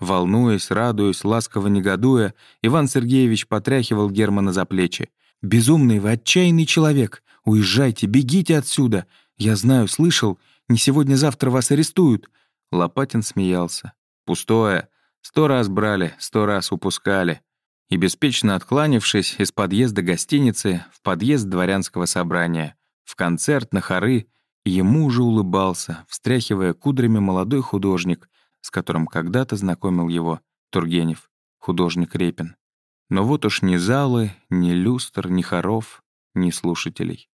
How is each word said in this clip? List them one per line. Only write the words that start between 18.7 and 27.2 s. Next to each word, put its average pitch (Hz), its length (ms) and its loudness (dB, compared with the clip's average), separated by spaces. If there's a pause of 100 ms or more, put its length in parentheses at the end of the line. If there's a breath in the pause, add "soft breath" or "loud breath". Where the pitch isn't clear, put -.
из 98 120 0
подъезда 101 520 0
гостиницы 95 920 0
в - 80 -20
подъезд 104 460 0
дворянского 92 580 -2
собрания, 85 720 -2 (280)
в - 120 -20
концерт, 113 560 -2
на 98 80 0
хоры, 107 460 -2 (400)
ему 101 400 2
уже 123 160 0
улыбался, 95 840 -2
встряхивая 107 680 -2
кудрями, 123 440 0
молодой 98 440 0